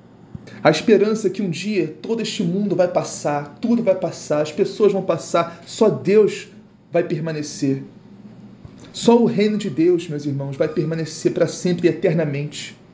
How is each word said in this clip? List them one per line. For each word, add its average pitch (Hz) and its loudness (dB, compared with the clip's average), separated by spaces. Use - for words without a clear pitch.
A 151 8
esperança 202 4
que 196 -4
um 190 -2
dia 170 -4
todo 226 -4
este 208 -4
mundo 180 0
vai 175 2
passar, 147 -4
tudo 233 2
vai 185 4
passar, 156 -2
as 151 -4
pessoas 202 2
vão 190 -2
passar, 170 -2
só - 2
Deus 185 2
vai 170 2
permanecer. 151 -4
Só 240 4
o 226 4
reino 214 2
de 202 -4
Deus, 165 2
meus 147 -8
irmãos, 139 -4
vai 165 0
permanecer 160 -4
para 165 0
sempre 175 -2
e 165 6
eternamente. 151 -2